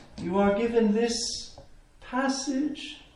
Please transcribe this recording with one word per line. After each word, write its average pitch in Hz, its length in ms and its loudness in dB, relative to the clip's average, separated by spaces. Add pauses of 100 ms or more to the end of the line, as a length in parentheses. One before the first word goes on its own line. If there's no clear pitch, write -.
(180)
You 180 200 0
are 202 200 4
given 226 340 4
this - 640 -2 (460)
passage 269 1000 -2 (160)